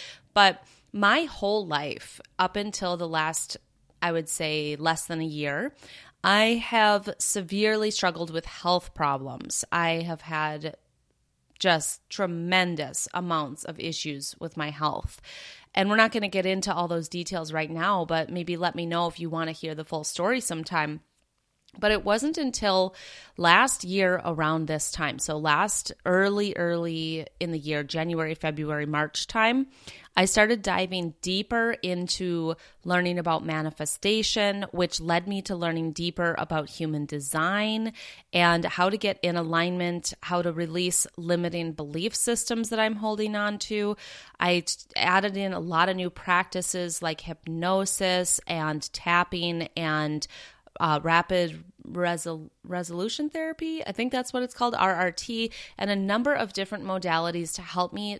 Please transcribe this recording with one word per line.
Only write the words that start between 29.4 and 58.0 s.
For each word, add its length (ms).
I 80
started 380
diving 580
deeper 640
into 720
learning 320
about 260
manifestation, 1300
which 320
led 260
me 140
to 120
learning 380
deeper 460
about 320
human 340
design 880
and 320
how 240
to 80
get 260
in 140
alignment, 880
how 180
to 120
release 540
limiting 540
belief 440
systems 540
that 100
I'm 160
holding 400
on 220
to. 400
I 200
t-, 160
added 400
in 160
a 80
lot 300
of 60
new 120
practices 920
like 180
hypnosis 1300
and 480
tapping 800
and, 500
uh, 240
rapid 640
resol-, 600
resolution 680
therapy. 560
I 60
think 200
that's 200
what 100
it's 100
called, 220
R 200
R 160
T, 400
and 120
a 60
number 380
of 180
different 320
modalities 680
to 80
help 320
me 260